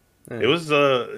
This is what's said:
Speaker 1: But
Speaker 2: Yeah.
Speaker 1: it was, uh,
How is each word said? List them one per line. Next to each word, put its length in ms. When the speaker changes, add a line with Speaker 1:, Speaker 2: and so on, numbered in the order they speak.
Speaker 1:
But 0
Speaker 2:
Yeah. 140
Speaker 1:
it 20
was, 260
uh, 360